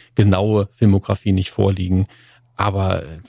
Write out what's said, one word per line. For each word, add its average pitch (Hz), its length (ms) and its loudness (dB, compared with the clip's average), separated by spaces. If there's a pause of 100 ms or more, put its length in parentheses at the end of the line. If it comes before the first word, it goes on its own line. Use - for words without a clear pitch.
(160)
genaue 101 560 2
Filmografie 101 600 0
nicht 95 200 -2
vorliegen, 95 540 0 (500)
aber 98 480 -4 (240)